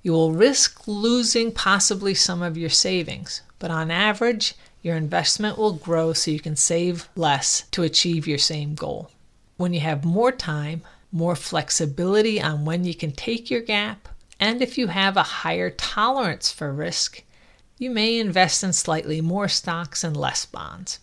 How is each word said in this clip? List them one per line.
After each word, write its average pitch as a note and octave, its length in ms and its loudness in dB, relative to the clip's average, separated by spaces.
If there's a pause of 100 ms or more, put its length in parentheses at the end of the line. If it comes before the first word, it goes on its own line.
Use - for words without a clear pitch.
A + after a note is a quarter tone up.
You F3 120 0
will D#3+ 180 4
risk A3+ 560 4
losing A3+ 640 2
possibly G3 640 2
some F3+ 260 0
of E3 160 -2
your E3 120 -4
savings, - 720 0 (180)
but F3 100 -6
on D#3+ 220 -2
average, G#3+ 640 0 (260)
your E3 160 -2
investment E3+ 600 0
will G#3+ 160 2
grow E3 380 0
so - 180 0
you D3+ 120 -2
can D3+ 160 -4
save E3+ 580 0
less C#3+ 560 0
to - 120 0
achieve D#3+ 440 2
your D3 100 0
same D3+ 380 0
goal. - 340 -8 (460)
When F3+ 180 -2
you E3 60 0
have D3+ 240 -2
more G#3 280 4
time, D#3 500 -6 (280)
more E3+ 280 0
flexibility F#3 1040 0
on D3+ 240 -2
when E3+ 180 0
you F3 100 -2
can D#3 200 -6
take A#3 360 -6
your A#3+ 120 0
gap, G#3+ 480 -4 (320)
and A#3 200 0
if B3 160 -2
you B3 100 0
have G3 280 2
a - 80 4
higher F3 460 -2
tolerance A3+ 840 0
for C#3+ 220 -6
risk, - 500 -4 (540)
you B3+ 120 -6
may A3+ 300 2
invest F#3 420 2
in F#3 120 0
slightly D#3+ 480 0
more F#3 260 0
stocks - 560 -4
and D#3 140 -2
less C#3 280 -2
bonds. - 580 -12